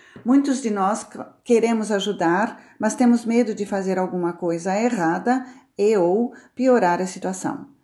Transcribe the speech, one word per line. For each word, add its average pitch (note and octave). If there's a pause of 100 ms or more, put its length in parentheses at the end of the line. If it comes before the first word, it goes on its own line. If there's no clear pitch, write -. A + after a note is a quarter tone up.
(240)
Muitos C#4
de A3+
nós G#3
c-, - (180)
queremos A3+
ajudar, G3
mas G#3+
temos A#3+
medo A3+
de G3
fazer F#3+
alguma F3
coisa F3
errada A3+ (320)
e G#3+
ou G3 (200)
piorar G3+
a F#3
situação. - (100)